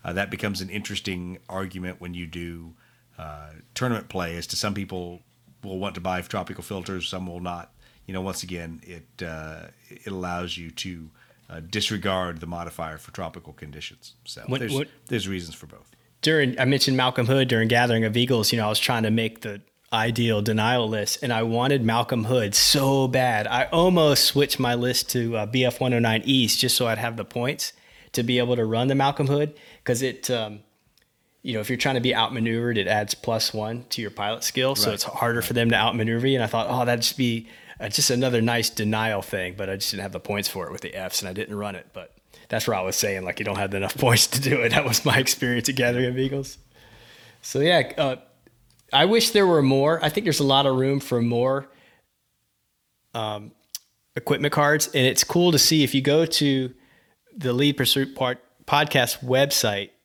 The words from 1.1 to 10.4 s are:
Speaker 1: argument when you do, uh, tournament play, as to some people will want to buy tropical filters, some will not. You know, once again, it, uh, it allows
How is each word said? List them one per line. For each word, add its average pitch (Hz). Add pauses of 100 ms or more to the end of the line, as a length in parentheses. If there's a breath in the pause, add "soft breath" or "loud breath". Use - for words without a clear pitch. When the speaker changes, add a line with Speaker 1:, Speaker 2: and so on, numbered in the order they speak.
Speaker 1:
argument 92
when 87
you 87
do, 85 (440 soft breath)
uh, 76 (220)
tournament 123
play, 87
as 85
to -
some 101
people 90 (420)
will 95
want 98
to 92
buy 90
tropical 92
filters, 92
some 92
will 87
not. 87 (340 soft breath)
You 95
know, 92
once 95
again, 85
it, 87
uh, 80 (220)
it -
allows 90